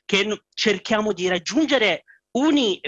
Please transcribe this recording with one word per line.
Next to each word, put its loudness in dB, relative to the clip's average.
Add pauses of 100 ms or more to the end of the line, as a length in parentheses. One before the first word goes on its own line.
che 0
n-, -4 (140)
cerchiamo -2
di -2
raggiungere 0 (280)
ogni 2